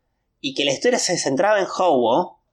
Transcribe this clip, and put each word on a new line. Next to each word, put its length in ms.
y 140
que 100
la 80
historia 260
se 200
centraba 400
en 80
Ho-Oh... 760